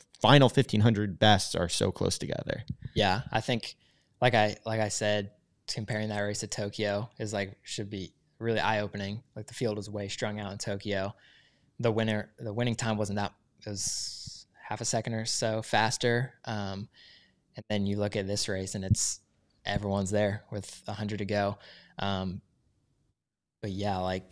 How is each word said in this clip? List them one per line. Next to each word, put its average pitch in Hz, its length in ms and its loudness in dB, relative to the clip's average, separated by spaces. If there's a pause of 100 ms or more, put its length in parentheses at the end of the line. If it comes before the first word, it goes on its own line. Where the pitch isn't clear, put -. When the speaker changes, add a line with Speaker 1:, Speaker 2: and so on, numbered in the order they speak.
(220)
Speaker 1:
final 131 280 10
fifteen 113 320 4
hundred 104 360 4
bests 107 380 6
are 87 140 2
so 101 200 2
close - 280 0
together. - 480 -6 (280)
Speaker 2:
Yeah, 101 280 2 (100)
I 113 80 0
think, - 380 -4 (420)
like 123 140 4
I, 107 320 4
like 110 160 -2
I 107 80 0
said, 104 420 0 (420)
comparing 107 360 -4
that 104 100 -4
race 104 220 -4
to 107 60 -6
Tokyo 101 720 -2
is, 107 140 -4
like, 101 320 -4
should 101 260 -8
be 95 240 -8 (260)
really 113 200 0
eye-opening. 104 640 -2 (140)
Like, 107 100 -12
the - 60 -18
field 107 240 -2
was 104 120 -8
way 101 200 -6
strung 107 320 -6
out 98 100 -6
in 98 60 -10
Tokyo. 98 580 -4 (640)
The 120 140 2
winner, 110 480 0
the 107 140 -8
winning 120 220 0
time 113 200 -2
wasn't 104 220 -2
that, 101 160 -4 (320)
it 107 40 -12
was - 760 -8 (200)
half 107 140 -8
a 117 60 -6
second 113 280 -2
or 110 120 -4
so 110 360 -2
faster. 120 720 2 (120)
Um, 101 420 -6 (720)
and 107 120 -16
then 101 160 0
you 101 120 0
look 101 180 0
at 98 120 0
this 101 200 -2
race 95 280 -4
and 190 100 -6
it's, - 340 0 (460)
everyone's 98 440 0
there 104 420 0
with - 360 -10
a 107 60 -6
hundred 104 240 -6
to 101 80 -4
go. 101 320 -2 (420)
Um, 95 400 -4 (1200)
but 104 100 -4
yeah, 98 260 0
like, 92 340 -2